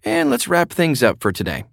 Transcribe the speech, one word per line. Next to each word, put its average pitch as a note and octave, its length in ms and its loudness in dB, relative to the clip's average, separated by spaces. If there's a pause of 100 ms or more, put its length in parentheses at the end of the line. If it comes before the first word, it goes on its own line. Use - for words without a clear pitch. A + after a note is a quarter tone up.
And D#4+ 280 0
let's A#3+ 160 -2
wrap F3 240 0
things D#3 320 0
up G#2+ 180 2
for G#2 100 2
today. D#2+ 420 -6